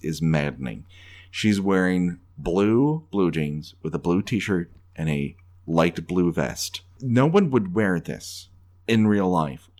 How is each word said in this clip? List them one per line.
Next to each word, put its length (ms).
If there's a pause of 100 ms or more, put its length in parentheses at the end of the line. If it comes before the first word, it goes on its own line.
is 180
maddening. 680 (440)
She's 300
wearing 580 (180)
blue 760
blue 180
jeans 500
with 140
a 60
blue 220
t-shirt 500 (240)
and 120
a 280 (320)
light 400
blue 240
vest. 480 (200)
No 260
one 260
would 240
wear 240
this 480 (400)
in 180
real 240
life. 380 (120)